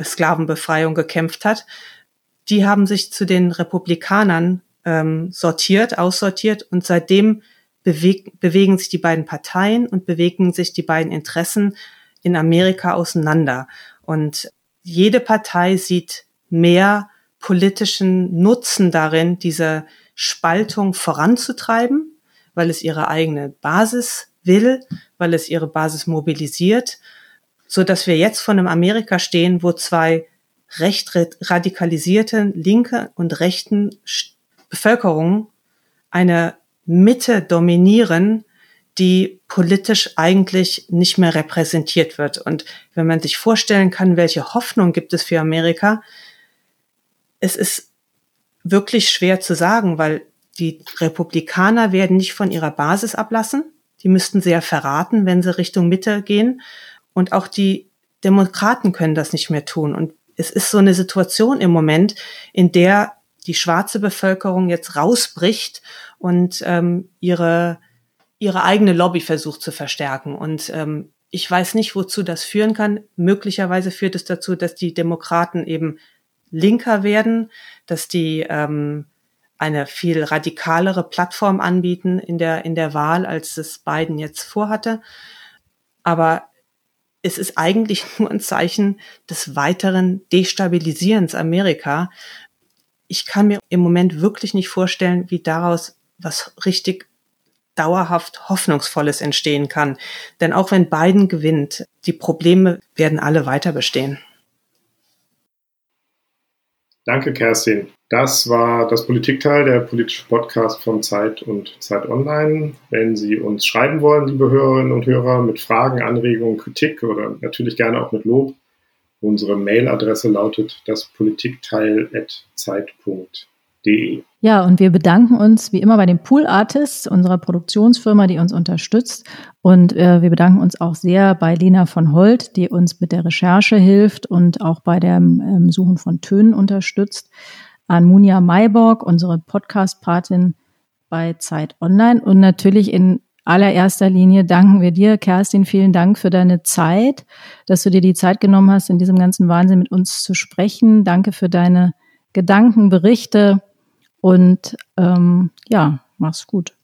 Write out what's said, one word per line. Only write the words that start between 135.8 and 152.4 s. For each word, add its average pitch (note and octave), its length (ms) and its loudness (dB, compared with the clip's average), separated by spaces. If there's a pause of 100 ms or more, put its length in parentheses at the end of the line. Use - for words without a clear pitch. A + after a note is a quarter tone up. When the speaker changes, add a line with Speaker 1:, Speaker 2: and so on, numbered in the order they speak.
Speaker 3:
von E3+ 240 -4
Tönen G#3+ 320 2
unterstützt. G3 760 -4 (580)
An E3+ 180 4
Munja F#3+ 340 8
Mayborg, A3 640 4
unsere E3+ 360 0
Podcast-Patin F3+ 1160 -2 (540)
bei E3 240 -4
Zeit D#3 480 -8
Online. A3 400 4
Und F#3+ 180 6
natürlich F#3+ 520 4
in F#3 300 4 (240)
allererster F#3+ 640 4
Linie F#3 360 6
danken F#3 360 6
wir F3 100 4
dir, G#3 260 4
Kerstin. G3 480 2
Vielen F#3+ 260 4
Dank F3+ 260 4
für F#3+ 120 -2
deine F3+ 340 4
Zeit, F#3+ 600 0 (400)
dass F#3 180 2
du G3+ 60 0
dir F#3 120 4
die F#3 120 4
Zeit F#3 260 0
genommen G3 320 6
hast, G3 180 2
in F3+ 100 2
diesem F#3 180 2
ganzen F#3 300 2
Wahnsinn F3+ 320 4
mit F3+ 120 0
uns F#3 320 -2
zu F#3+ 100 -4
sprechen. G#3+ 680 2
Danke F#3 300 2
für F#3 160 -2
deine F3+ 440 4 (400)
Gedanken, G3+ 560 6